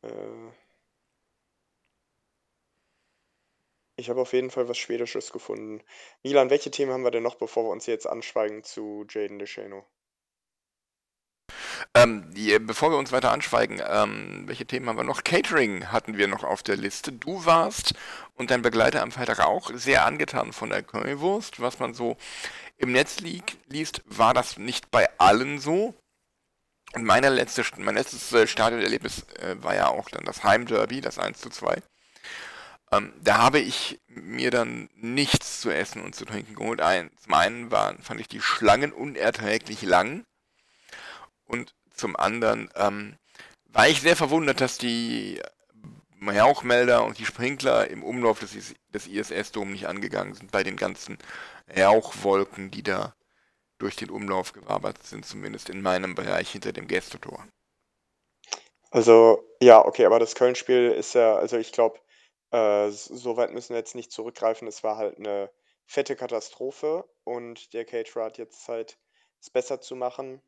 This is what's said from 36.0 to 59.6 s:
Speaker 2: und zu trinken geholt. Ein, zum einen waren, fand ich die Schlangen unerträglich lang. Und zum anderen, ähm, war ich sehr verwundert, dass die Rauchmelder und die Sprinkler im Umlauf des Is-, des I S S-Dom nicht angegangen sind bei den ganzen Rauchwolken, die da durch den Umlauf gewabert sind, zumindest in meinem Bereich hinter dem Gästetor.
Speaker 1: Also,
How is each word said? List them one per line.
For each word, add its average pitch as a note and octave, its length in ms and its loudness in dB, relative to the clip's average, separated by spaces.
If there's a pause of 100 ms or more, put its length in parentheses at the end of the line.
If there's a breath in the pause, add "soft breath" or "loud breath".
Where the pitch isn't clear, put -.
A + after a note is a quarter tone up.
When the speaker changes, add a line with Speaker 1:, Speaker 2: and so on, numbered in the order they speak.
Speaker 2:
und F#2+ 140 -12
zu - 80 -12
trinken G#2+ 320 -12
geholt. A2 240 -6
Ein, E2+ 380 0
zum - 160 -4
einen A2+ 360 0
waren, G#2 320 -2
fand A2+ 180 -12
ich G#2+ 80 -14
die A2 120 -14
Schlangen A2+ 520 2
unerträglich A2 920 -4
lang. G#2 420 2 (1200 loud breath)
Und A#2+ 280 -8 (160)
zum - 260 -6
anderen, A2 580 0
ähm, G#2 420 -4 (500 loud breath)
war - 200 4
ich D3 140 4
sehr E3 160 4
verwundert, D3+ 440 0
dass C3 180 0
die A#2 640 -4 (840)
Rauchmelder A#2+ 800 4
und A2 140 -6
die A2 80 -8
Sprinkler B2+ 600 0
im - 140 -12
Umlauf A2+ 380 0
des G#2 140 -14
Is-, G2+ 200 -16 (140)
des - 180 -10
I G2 120 -8
S G#2+ 120 -6
S-Dom G2+ 400 -6
nicht G2 160 -10
angegangen G2+ 480 -6
sind - 160 -20
bei G2 140 0
den G2 120 -6
ganzen - 420 -8 (500 loud breath)
Rauchwolken, G2 1000 2
die G#2 120 -14
da G2+ 320 -4 (640)
durch G2+ 160 -6
den - 160 -12
Umlauf G2 440 -4
gewabert G#2 500 -6
sind, G#2+ 220 -16
zumindest G2+ 420 -14
in F#2+ 140 -12
meinem F#2 320 -2
Bereich F2+ 360 -4
hinter - 220 -10
dem - 160 -12
Gästetor. - 580 -8 (1400 loud breath)
Speaker 1:
Also, A2+ 540 10 (160)